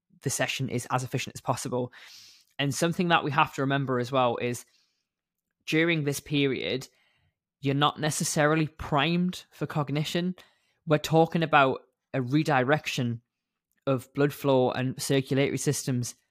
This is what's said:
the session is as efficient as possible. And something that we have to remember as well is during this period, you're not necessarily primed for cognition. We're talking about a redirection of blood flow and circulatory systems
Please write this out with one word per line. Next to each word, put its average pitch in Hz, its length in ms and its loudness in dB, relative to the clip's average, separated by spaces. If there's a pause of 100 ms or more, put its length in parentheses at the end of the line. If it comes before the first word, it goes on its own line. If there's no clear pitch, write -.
(220)
the 143 80 -2
session 131 400 -4
is 120 200 -6
as 127 140 0
efficient - 320 -6
as - 60 -12
possible. 123 500 -4 (640)
And 139 160 -2
something 170 360 0
that 165 160 4
we 147 60 -2
have 151 240 2
to 147 60 -4
remember 135 380 0
as 123 140 -4
well 127 240 2
is - 280 -6 (1040)
during 160 380 2
this 143 160 -4
period, 135 640 -2 (720)
you're 135 160 0
not 143 240 2
necessarily 156 680 2
primed 170 840 0
for - 140 -8
cognition. 156 680 -2 (520)
We're 151 120 4
talking 160 440 2
about 139 380 4 (320)
a 135 80 0
redirection 131 1000 0 (640)
of 131 280 -2
blood 139 200 2
flow 131 380 2
and 127 280 -4
circulatory 135 580 0
systems 127 580 -2 (160)